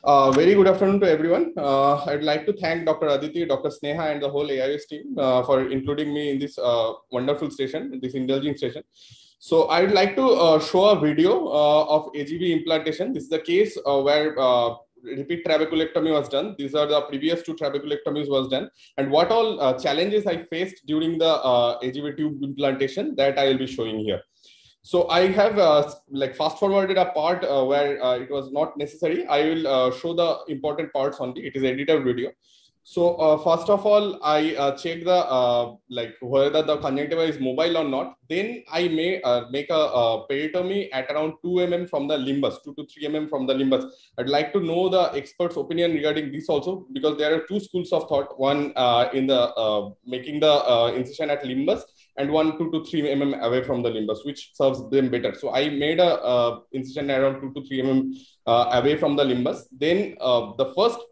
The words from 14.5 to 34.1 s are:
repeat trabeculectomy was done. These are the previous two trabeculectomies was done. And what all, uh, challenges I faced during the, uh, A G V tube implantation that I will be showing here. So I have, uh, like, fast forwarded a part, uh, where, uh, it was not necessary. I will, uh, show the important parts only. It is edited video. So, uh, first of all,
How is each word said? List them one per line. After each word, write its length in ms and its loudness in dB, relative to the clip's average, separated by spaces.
repeat 420 -8
trabeculectomy 680 0
was 160 0
done. 300 -4
These 160 -8
are 120 2
the 160 2
previous 420 -4
two 100 -8
trabeculectomies 760 -4
was 200 0
done. 200 -4
And 160 0
what 180 4
all, 300 2
uh, 180 2
challenges 480 0
I 200 -2
faced 400 -8
during 320 -2
the, 160 4
uh, 300 2
A 120 -4
G 80 -8
V 160 -8
tube 260 -4
implantation 720 0
that 240 2
I 80 4
will 120 4
be 100 -2
showing 320 -4
here. 200 -2
So 260 0
I 200 4
have, 300 4
uh, 300 6
like, 240 -4
fast 240 -2
forwarded 400 2
a 140 4
part, 320 0
uh, 200 2
where, 380 0
uh, 160 2
it 120 -10
was 200 -6
not 260 -2
necessary. 500 -4
I 140 2
will, 180 -2
uh, 240 4
show 220 -6
the 160 2
important 440 -6
parts 280 -2
only. 260 -8
It 80 -12
is 80 -2
edited 420 0
video. 260 -2
So, 260 0
uh, 200 4
first 320 0
of 160 2
all, 380 2